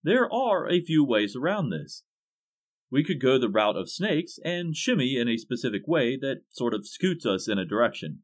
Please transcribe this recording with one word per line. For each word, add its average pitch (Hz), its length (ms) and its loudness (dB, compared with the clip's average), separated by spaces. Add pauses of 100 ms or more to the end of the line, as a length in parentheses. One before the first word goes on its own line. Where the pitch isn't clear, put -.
There 220 280 2
are 226 380 0
a 175 120 4
few 160 220 4
ways 107 320 2
around 156 360 -2
this. 76 320 -8 (880)
We 139 120 2
could 151 160 -2
go 127 200 4
the 120 100 2
route 107 260 2
of 90 140 -6
snakes 170 560 -2
and 175 300 -4
shimmy 135 420 0
in 120 100 0
a 117 100 0
specific 117 500 -4
way 139 300 2
that 135 340 -6
sort 120 240 -2
of 104 120 -6
scoots - 380 -2
us 95 240 0
in 104 80 0
a 95 80 -2
direction. 101 580 -2